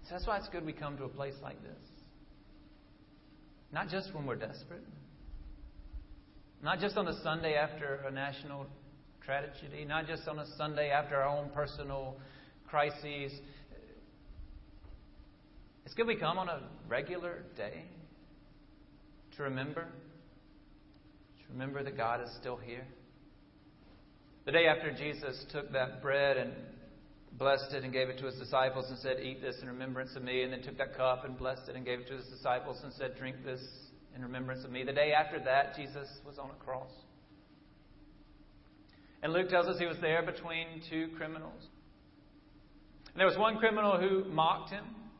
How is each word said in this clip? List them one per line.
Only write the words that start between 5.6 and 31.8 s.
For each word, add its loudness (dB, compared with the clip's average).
Not 2
just 2
on 4
the -2
Sunday 2
after 2
a -2
national -4
tragedy. -4
Not 0
just -4
on -4
a -6
Sunday 0
after 4
our 6
own -2
personal -4
crises. 2
It's -14
good 4
we 4
come 2
on 0
a -2
regular 0
day -6
to -2
remember, -2
to -20
remember -4
that -4
God 2
is -6
still -4
here. -10
The -2
day 8
after 6
Jesus -6
took -4
that 0
bread 6
and 0
blessed 6
it -2
and -2
gave 4
it -4
to -6
his -2
disciples 2
and -6
said, 0
"Eat -6
this -4
in -10
remembrance -4
of -8
me," 2
and -2
then -6
took -10
that -2
cup 4
and -6
blessed -4
it -6
and -8